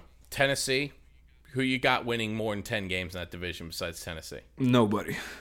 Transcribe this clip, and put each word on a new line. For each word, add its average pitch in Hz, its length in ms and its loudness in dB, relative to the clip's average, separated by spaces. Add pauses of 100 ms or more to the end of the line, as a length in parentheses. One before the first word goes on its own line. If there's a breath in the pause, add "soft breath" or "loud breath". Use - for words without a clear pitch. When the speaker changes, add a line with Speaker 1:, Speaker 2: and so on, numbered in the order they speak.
(300)
Speaker 1:
Tennessee, 139 640 0 (580)
who 131 100 0
you 131 180 2
got 127 260 4
winning 117 300 0
more 110 180 0
than 101 100 -4
ten 104 240 -2
games 90 280 -2
in 90 40 -6
that 85 120 -8
division 87 360 -6
besides 85 340 -6
Tennessee? 80 400 -10 (160)
Speaker 2:
Nobody. 120 600 4 (240 loud breath)